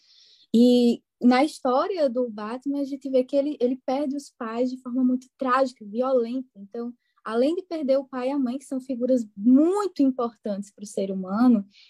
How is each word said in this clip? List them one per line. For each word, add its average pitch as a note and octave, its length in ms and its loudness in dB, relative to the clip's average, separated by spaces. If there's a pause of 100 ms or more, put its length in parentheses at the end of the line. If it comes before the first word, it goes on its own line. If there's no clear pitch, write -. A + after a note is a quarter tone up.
(540)
e A#3+ 480 6 (200)
na B3+ 220 6
história D4+ 680 0
do B3 200 -2
Batman, B3 520 -6
a - 20 -2
gente C4+ 260 -8
vê C4 140 2
que B3+ 120 -4
ele, C#4+ 240 0
ele B3+ 260 0
perde C#4 300 -4
os C#4+ 160 -12
pais A#3 380 -4
de B3+ 120 -10
forma B3+ 220 -4
muito B3+ 240 0 (100)
trágica, B3+ 480 -2
violenta. B3 720 -2
Então, A#3 360 -12 (300)
além B3+ 320 -2
de F#4 80 -8
perder C#4 340 -2
o C#4 80 -4
pai B3+ 240 -6
e - 20 -4
a C#4+ 80 -4
mãe, B3 180 -2
que C#4+ 80 -14
são C4 140 -8
figuras B3+ 460 -2 (100)
muito D#4+ 680 2
importantes A#3 720 -4
pro G3+ 140 -20
ser G3 260 -6
humano, G3 540 2 (240)